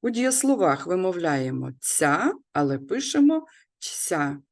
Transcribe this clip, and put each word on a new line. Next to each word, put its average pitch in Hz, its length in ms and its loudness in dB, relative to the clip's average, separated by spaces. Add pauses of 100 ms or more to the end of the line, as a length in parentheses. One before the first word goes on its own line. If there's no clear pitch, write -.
У 233 80 -2
дієсловах 240 760 2
вимовляємо 151 920 -2
ця, 160 520 0 (200)
але 139 260 0
пишемо 285 680 2 (320)
ця. 143 600 -4 (140)